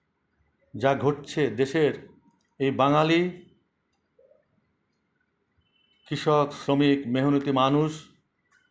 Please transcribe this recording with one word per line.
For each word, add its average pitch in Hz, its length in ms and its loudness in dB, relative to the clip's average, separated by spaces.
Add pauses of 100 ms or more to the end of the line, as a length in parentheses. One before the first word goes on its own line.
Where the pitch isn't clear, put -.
(720)
যা 135 220 0
ঘটছে 143 540 -2 (120)
দেশের 135 320 0 (680)
এই 135 120 0
বাঙালি 151 500 2 (2750)
কৃষক, 147 400 0 (140)
শ্রমিক, 139 460 2
মেহনতি 139 440 0
মানুষ, 143 400 2 (800)